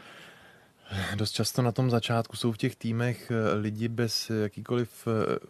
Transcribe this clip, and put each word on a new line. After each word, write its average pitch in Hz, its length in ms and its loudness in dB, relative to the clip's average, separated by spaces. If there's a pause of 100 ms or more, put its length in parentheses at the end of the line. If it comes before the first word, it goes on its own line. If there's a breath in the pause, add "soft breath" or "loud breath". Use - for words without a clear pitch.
(1160 loud breath)
dost 104 140 -2
často - 320 2
na 120 100 4
tom 131 180 2
začátku 117 460 2
jsou 120 160 0
v 107 60 -8
těch - 180 0
týmech, 117 540 -2
eh, 110 240 2
lidi 107 340 0
bez 117 420 -2
jakýkoliv, 110 800 -2
eh, 110 300 2 (120)